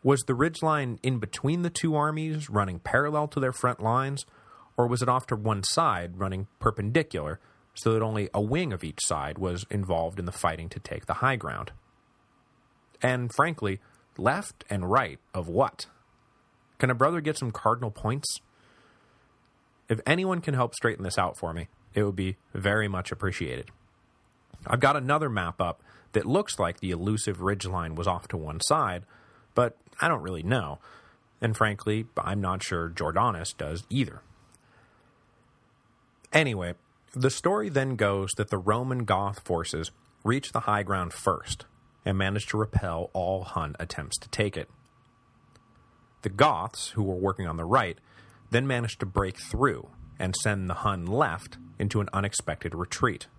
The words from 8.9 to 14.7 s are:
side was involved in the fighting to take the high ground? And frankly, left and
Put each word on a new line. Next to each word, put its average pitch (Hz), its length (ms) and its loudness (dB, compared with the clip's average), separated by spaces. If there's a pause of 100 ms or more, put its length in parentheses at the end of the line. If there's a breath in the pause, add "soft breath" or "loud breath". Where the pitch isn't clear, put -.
side 78 360 -2
was 90 320 -2
involved 90 480 0
in 87 60 -4
the 87 60 -4
fighting 82 380 -2
to - 100 -10
take - 280 -10
the 78 80 -2
high 127 220 0
ground? 64 340 -8 (1300)
And 123 320 0
frankly, 139 460 0 (360 soft breath)
left 147 540 0
and 92 220 0